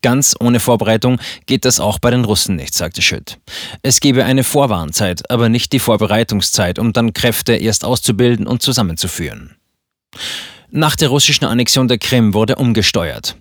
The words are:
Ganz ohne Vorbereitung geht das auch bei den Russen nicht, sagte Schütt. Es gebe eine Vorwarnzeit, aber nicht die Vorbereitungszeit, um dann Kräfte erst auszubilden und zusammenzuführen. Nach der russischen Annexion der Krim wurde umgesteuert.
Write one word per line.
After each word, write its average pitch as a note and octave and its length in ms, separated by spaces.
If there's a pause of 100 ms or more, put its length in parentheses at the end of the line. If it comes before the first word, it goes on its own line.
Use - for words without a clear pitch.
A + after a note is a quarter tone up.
Ganz B2+ 380
ohne A#2+ 180
Vorbereitung A2+ 600 (240)
geht B2+ 220
das B2 120
auch G2+ 200
bei A#2+ 120
den B2 140
Russen G2+ 320
nicht, C2+ 180
sagte - 280
Schütt. - 360 (440)
Es - 180
gebe C3 240
eine C3 180
Vorwarnzeit, F#2+ 880
aber A#2 200
nicht A#2+ 220
die C3+ 60
Vorbereitungszeit, G#2+ 1000
um A2+ 120
dann A2+ 200
Kräfte - 400
erst A2 320
auszubilden A#2+ 640
und A#2+ 160
zusammenzuführen. E2 920 (1120)
Nach D3+ 260
der C#3+ 140
russischen C#3 340
Annexion B2 420
der A#2 120
Krim A2 360
wurde G#2+ 220
umgesteuert. G2+ 840